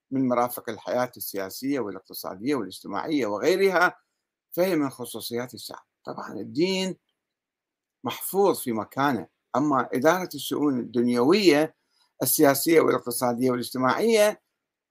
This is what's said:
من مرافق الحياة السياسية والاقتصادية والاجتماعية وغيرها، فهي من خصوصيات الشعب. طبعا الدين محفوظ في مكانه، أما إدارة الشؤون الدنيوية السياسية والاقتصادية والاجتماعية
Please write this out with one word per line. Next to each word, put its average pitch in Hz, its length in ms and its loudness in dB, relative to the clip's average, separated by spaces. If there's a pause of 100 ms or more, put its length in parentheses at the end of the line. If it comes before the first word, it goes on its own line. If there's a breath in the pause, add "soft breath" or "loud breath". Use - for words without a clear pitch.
(100)
من 131 180 0
مرافق 123 420 -2
الحياة 120 460 -4
السياسية 110 640 -6
والاقتصادية 95 760 -8
والاجتماعية 110 720 -4
وغيرها، 175 720 2 (540)
فهي 180 240 2
من 143 140 0
خصوصيات 117 640 -8
الشعب. - 320 -16 (180)
طبعا - 280 -12
الدين 175 640 -2 (1080)
محفوظ 180 560 0
في 123 120 -6
مكانه، 113 560 -2 (280)
أما 135 380 0
إدارة 165 400 2
الشؤون 139 460 -2
الدنيوية 127 960 2 (460)
السياسية 147 580 4
والاقتصادية 123 680 0
والاجتماعية 131 920 2 (480)